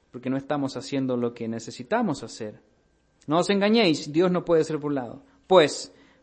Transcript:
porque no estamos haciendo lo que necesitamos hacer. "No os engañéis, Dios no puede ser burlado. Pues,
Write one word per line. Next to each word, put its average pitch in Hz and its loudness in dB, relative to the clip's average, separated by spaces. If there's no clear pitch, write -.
porque 127 -6
no 135 0
estamos 135 -4
haciendo 127 -4
lo 120 -2
que 113 -8
necesitamos 127 -4
hacer. 110 -12
"No 151 0
os 175 2
engañéis, 202 2
Dios 180 4
no 175 -2
puede 165 4
ser 156 -4
burlado. 139 -6
Pues, 160 4